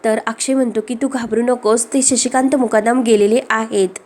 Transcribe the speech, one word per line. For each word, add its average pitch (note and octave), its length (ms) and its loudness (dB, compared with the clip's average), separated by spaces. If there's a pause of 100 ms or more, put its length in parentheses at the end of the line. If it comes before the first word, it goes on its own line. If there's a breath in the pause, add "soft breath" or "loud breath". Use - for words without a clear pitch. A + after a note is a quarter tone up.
तर A3 220 2
अक्षय A3+ 280 -4
म्हणतो A#3 340 0
की, B3 60 -6
"तू C4+ 140 -4
घाबरू A#3 340 -2
नकोस, A#3+ 520 0
ते C4+ 80 2
शशिकांत C4 540 0
मुकादम A#3 460 0
गेलेले G#3+ 380 4 (100)
आहेत A3 560 -2